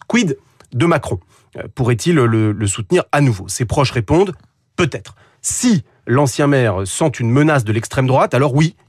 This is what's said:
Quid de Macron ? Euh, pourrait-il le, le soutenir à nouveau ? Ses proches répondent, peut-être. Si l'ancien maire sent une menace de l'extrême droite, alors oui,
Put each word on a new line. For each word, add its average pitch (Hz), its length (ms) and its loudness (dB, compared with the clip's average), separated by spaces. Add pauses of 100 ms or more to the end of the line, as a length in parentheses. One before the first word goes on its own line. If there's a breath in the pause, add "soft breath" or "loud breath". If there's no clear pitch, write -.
Quid 214 300 0 (340 soft breath)
de 127 140 0
Macron ? 147 340 -2 (380 soft breath)
Euh, - 60 -12 (100)
pourrait-il 127 400 0
le, 113 380 2
le 104 140 -4
soutenir 143 460 -2
à 147 80 2
nouveau ? 104 280 0
Ses - 180 -6
proches 139 240 0
répondent, 160 420 0 (440)
peut-être. 139 380 -4 (280 soft breath)
Si 226 420 0 (200 soft breath)
l'ancien 139 440 0
maire 117 360 2
sent 147 360 -2
une 117 100 -2
menace 143 320 4
de 107 100 -2
l'extrême 120 360 -2
droite, 143 260 2
alors 127 220 0
oui, 160 180 2 (140)